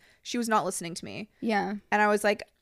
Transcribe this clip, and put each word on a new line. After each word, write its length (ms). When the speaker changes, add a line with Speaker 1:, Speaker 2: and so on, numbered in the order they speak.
Speaker 1:
she 140
was 120
not 160
listening 300
to 100
me. 260
Speaker 2:
Yeah. 360
Speaker 1:
And 100
I 60
was 160
like, 180